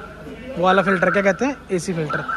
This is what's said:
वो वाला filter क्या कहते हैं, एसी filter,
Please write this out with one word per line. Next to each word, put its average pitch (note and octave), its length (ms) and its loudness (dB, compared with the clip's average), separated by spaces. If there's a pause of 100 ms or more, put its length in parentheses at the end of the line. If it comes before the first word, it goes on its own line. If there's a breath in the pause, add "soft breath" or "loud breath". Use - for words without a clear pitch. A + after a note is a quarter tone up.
(500)
वो E3+ 140 -2
वाला F#3 180 6
filter F#3 280 4
क्या G3 120 2
कहते G3 220 2
हैं, C4+ 120 -2 (140)
एसी F#3 220 -2
filter, D3+ 320 -2 (120)